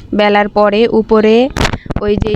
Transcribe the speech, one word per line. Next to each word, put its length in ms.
বেলার 340
পরে 400
উপরে 460
ওই 160
যে 200